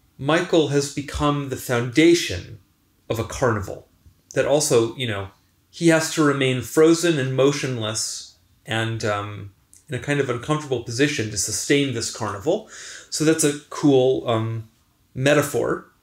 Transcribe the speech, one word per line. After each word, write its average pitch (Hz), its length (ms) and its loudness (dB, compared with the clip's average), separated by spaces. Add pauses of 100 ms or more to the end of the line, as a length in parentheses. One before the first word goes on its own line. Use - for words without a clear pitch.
(180)
Michael 156 520 2
has 143 240 0
become 143 560 -2
the 123 80 -6
foundation 123 1040 0 (500)
of 113 100 -4
a 110 40 -4
carnival - 640 -4 (460)
that 135 120 2
also, 127 500 2
you 131 120 -6
know, 98 220 -6 (400)
he 165 180 -2
has 156 280 4
to 160 80 4
remain 135 380 2
frozen 165 560 4
and 131 180 -2
motionless 127 1000 -2 (300)
and, 113 400 -4
um, 104 480 -6 (340)
in 135 80 -8
a 120 40 -6
kind 143 200 -2
of 131 100 0
uncomfortable 131 540 -2
position 117 460 -2
to 107 80 -10
sustain 139 560 0
this 113 180 -6
carnival. 107 560 -4 (440)
So - 120 -4
that's 160 200 4
a 147 160 0 (100)
cool, 131 580 2
um, 113 400 -2 (460)
metaphor 147 760 0 (100)